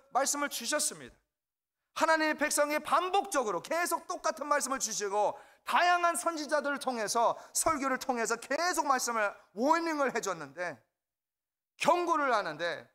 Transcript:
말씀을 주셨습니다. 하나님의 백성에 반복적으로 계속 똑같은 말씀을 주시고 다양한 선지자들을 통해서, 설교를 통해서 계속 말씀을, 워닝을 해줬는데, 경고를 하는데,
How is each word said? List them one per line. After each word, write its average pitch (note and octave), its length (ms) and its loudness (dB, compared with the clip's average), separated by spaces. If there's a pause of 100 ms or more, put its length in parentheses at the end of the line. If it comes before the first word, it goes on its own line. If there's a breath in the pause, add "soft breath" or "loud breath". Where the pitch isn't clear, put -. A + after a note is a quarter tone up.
(120)
말씀을 C#4+ 380 0
주셨습니다. G#3+ 680 -4 (800)
하나님의 D#4 440 2
백성에 D4 420 0
반복적으로 D4 840 0
계속 E4 460 -2
똑같은 D#4 400 -4
말씀을 C4+ 320 0
주시고 G3+ 580 -2 (280 loud breath)
다양한 F4 500 4
선지자들을 D4 640 -2
통해서, A3+ 580 0 (160 loud breath)
설교를 C4+ 460 0
통해서 A#3 380 -2
계속 D#4 500 -2
말씀을, A#3+ 480 0 (180)
워닝을 D4+ 600 0
해줬는데, E3 680 -6 (960)
경고를 D#4+ 560 4
하는데, D#3+ 600 -2